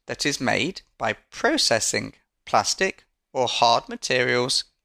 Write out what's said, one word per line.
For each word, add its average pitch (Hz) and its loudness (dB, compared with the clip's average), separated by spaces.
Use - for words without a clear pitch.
that - -6
is 143 -2
made 110 -2
by 110 -2
processing - 0
plastic - 0
or 127 0
hard 120 2
materials 123 0